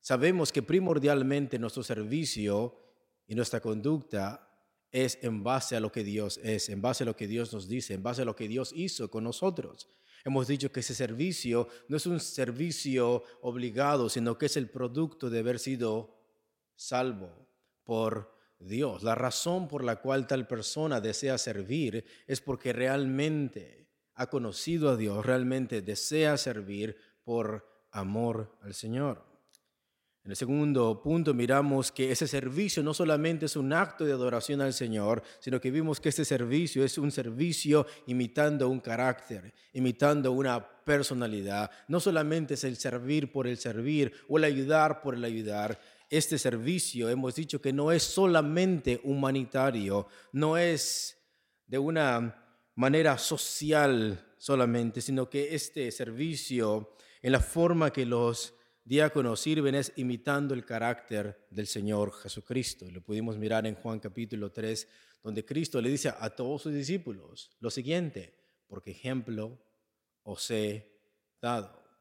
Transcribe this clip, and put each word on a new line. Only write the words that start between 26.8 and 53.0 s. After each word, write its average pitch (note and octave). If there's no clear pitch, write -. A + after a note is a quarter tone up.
por A2
amor G#2+
al G2+
Señor. A#2+
En G2+
el -
segundo C3+
punto D#3
miramos C3+
que C3
ese C#3+
servicio C#3+
no D3+
solamente D#3
es C#3+
un C#3
acto -
de D3
adoración B2
al C3+
Señor, A2
sino B2+
que C3
vimos D#3
que D#3+
este D3+
servicio C3+
es C3
un D3
servicio C#3+
imitando C3
un C3
carácter, A#2
imitando C3
una B2+
personalidad. G#2+
No E3+
solamente D#3
es B2+
el B2+
servir C3
por C3
el B2
servir B2+
o C#3+
el D#3
ayudar D3+
por C3+
el A#2+
ayudar. G#2+
Este D#3
servicio, A#2+
hemos B2+
dicho D3+
que C3+
no C#3+
es E3
solamente E3+
humanitario, C3+
no D#3
es -
de B2+
una C#3
manera C#3